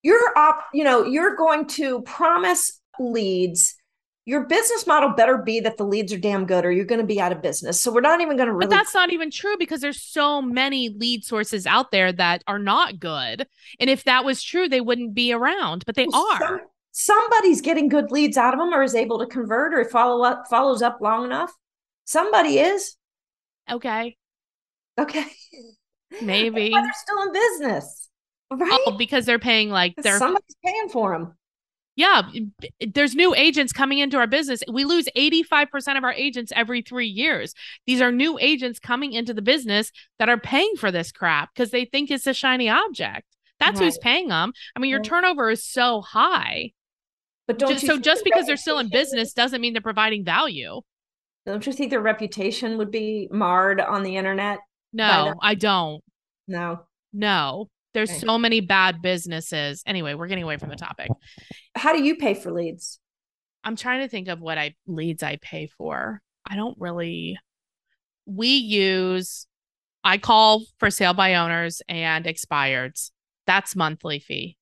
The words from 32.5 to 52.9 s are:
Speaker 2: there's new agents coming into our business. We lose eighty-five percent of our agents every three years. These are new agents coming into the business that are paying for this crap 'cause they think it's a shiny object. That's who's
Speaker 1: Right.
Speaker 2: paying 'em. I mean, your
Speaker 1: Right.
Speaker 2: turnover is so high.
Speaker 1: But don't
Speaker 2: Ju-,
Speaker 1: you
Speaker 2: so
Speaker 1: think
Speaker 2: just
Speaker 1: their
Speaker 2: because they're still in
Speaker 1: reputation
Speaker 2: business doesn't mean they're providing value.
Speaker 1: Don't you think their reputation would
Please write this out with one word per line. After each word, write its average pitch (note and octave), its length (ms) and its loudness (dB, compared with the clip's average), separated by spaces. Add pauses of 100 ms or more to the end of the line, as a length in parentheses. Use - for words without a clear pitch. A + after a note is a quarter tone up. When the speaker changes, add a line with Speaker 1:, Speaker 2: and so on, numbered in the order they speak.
Speaker 2:
there's C#4+ 220 2
new F4 200 6
agents C#4 380 4
coming C4+ 260 0
into C#4 180 0
our A#3 100 4
business. C#4 420 -2
We B3+ 140 -2
lose E4 320 2
eighty-five D4 560 2
percent C#4 260 -2
of C4 60 -2
our B3 100 0
agents B3 420 -6
every A#3 260 -2
three B3 260 -6
years. G3+ 460 -2 (340)
These B3 140 2
are B3 100 4
new C#4 280 0
agents B3+ 400 -2
coming C4 340 -6
into A#3 200 -6
the G#3+ 80 -6
business A3 500 0 (280)
that A3 100 2
are A#3+ 80 4
paying F4 400 0
for G3+ 140 -2
this E3+ 220 -4
crap D#3+ 420 -2
'cause A#3+ 160 -2
they B3 140 0
think C#4+ 260 -4
it's C#4 160 -2
a C4+ 60 0
shiny B3+ 360 0
object. C4 560 -2 (360)
That's G#3 180 2
who's E4 160 2
Speaker 1:
Right. - 80 -14
Speaker 2:
paying C#4+ 280 0
'em. F3 200 0 (240)
I A#3+ 40 -8
mean, C4+ 100 -2
your C4+ 100 0
Speaker 1:
Right. D#4+ 80 -6
Speaker 2:
turnover E4+ 420 0
is A#3 140 -2
so A#3+ 380 0
high. - 720 0 (720)
Speaker 1:
But A#3 120 -2
don't C4+ 100 2
Speaker 2:
Ju-, C4+ 60 2
Speaker 1:
you C4+ 40 -6
Speaker 2:
so D#4 140 0
Speaker 1:
think C4 100 -2
Speaker 2:
just F4 220 2
Speaker 1:
their F4+ 80 4
Speaker 2:
because E4+ 120 4
they're C#4+ 120 0
still D4+ 220 -4
in A#3 80 -4
Speaker 1:
reputation C4 300 0
Speaker 2:
business A3+ 160 -4
doesn't B3 280 -2
mean A#3+ 120 -2
they're A3+ 80 -4
providing G#3+ 440 -2
value. E3+ 560 -2 (640)
Speaker 1:
Don't G#3 200 -6
you C4+ 60 -4
think C4 200 -4
their B3 100 0
reputation G#3+ 760 -4
would G#3 140 -4